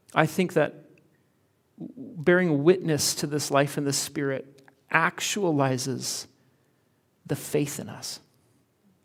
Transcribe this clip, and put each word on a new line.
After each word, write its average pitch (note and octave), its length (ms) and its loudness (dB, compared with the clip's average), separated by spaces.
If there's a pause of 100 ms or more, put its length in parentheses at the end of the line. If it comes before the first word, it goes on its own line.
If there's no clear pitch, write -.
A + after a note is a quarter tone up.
(140)
I D#3+ 120 4
think F3+ 280 -2
that D3+ 200 0 (1040)
bearing E3+ 880 2
witness E3 520 4
to - 100 -4
this D3 240 -4
life C#3 280 2
in D3 60 -2
the C#3+ 80 0
Spirit - 680 -6 (320)
actualizes C#3 1300 0 (1000)
the D3 100 -2
faith D3 420 -4
in G#2+ 100 -10
us. - 320 -12 (840)